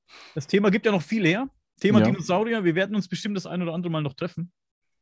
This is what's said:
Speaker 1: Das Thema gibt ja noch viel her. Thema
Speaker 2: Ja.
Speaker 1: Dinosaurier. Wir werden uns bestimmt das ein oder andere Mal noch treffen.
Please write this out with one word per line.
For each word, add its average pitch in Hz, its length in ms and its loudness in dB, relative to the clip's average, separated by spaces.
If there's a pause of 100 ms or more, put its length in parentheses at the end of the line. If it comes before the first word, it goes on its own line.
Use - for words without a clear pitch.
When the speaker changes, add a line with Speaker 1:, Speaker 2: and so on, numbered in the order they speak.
(340)
Speaker 1:
Das - 140 -10
Thema 202 240 4
gibt 214 140 0
ja 220 60 4
noch 185 120 0
viel 214 240 -2
her. 226 220 0 (300)
Thema 214 200 6
Speaker 2:
Ja. 214 60 6
Speaker 1:
Dinosaurier. 196 580 0
Wir 170 120 2
werden 202 200 -2
uns 196 120 -2
bestimmt 202 300 -6
das 180 80 -6
ein 175 160 -6
oder 165 120 -4
andere 175 180 -4
Mal 156 100 -2
noch 143 120 -4
treffen. 175 380 -8 (500)